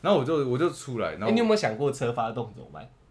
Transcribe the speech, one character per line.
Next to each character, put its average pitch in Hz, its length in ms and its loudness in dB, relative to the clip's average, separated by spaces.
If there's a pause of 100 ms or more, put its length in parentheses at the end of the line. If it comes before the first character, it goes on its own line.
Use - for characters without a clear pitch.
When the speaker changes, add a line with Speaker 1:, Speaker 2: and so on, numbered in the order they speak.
Speaker 1:
然 196 120 4
后 165 60 6
我 123 60 0
就， 147 240 2
我 123 80 0
就 170 120 2
出 123 300 -6
来， 85 140 0
然 85 80 -8
后 220 60 0
Speaker 2:
哎， - 40 4
你 226 80 4
有 233 60 4
没 220 60 4
有 214 40 6
想 110 220 -2
过 143 120 0
车 120 220 -2
发 117 200 -2
动 113 220 -6
怎 113 80 -18
么 110 120 -18
办？ 76 120 -16 (260)